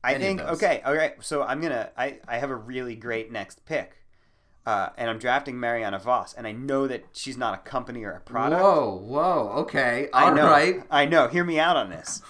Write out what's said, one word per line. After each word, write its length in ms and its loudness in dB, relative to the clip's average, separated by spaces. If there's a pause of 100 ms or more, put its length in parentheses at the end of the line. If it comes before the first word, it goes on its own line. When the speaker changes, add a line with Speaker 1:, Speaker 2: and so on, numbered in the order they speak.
Speaker 1:
I 120 2
Speaker 2:
Any 80 -4
of 60 0
Speaker 1:
think, 120 -2
Speaker 2:
those. 220 -4
Speaker 1:
okay, 220 2
okay, 340 0
so 240 -4
I'm 180 -4
gonna, 360 -4
I, 200 -4 (100)
I 100 -6
have 120 -4
a 60 -4
really 400 -8
great 360 -6
next 340 -12
pick. 320 -8 (680)
Uh, 320 -2
and 120 -4
I'm 100 -6
drafting 400 -2
Mariana 400 -4
Voss, 340 -2
and 140 -12
I 60 -10
know 340 -2
that 240 -6
she's 260 -12
not 160 -2
a 40 -8
company 480 -8
or 60 -8
a 100 -14
product. 400 0
Speaker 2:
Whoa, 340 4
whoa, 540 -2 (140)
okay, 500 -2
Speaker 1:
I 160 6
Speaker 2:
all 60 6
Speaker 1:
know, 140 8
Speaker 2:
right. 400 6
Speaker 1:
I 160 4
know, 220 6
hear 160 0
me 160 0
out 160 4
on 140 0
this. 400 -12